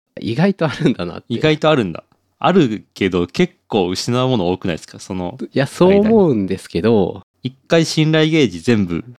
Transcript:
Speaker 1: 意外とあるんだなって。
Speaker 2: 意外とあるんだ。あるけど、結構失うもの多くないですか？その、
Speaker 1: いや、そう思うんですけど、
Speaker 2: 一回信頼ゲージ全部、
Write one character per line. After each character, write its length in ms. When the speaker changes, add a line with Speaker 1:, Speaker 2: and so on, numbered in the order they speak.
Speaker 1:
意 140
外 200
と 120
あ 80
る 160
ん 20
だ 140
な 120
っ 20
て。 80
Speaker 2:
意 120
外 180
と 120
あ 40
る 100
ん 80
だ。 120
あ 120
る 320
け 160
ど、 160
結 280
構 200
失 340
う 60
も 80
の 140
多 80
く 100
な 60
い 20
で 60
す 60
か？ 100
そ 160
の、 280
Speaker 1:
い 160
や、 80
そ 220
う 120
思 300
う 40
ん 120
で 120
す 100
け 140
ど、 400
Speaker 2:
一 120
回 160
信 280
頼 180
ゲ 140
ー 40
ジ 120
全 260
部、 180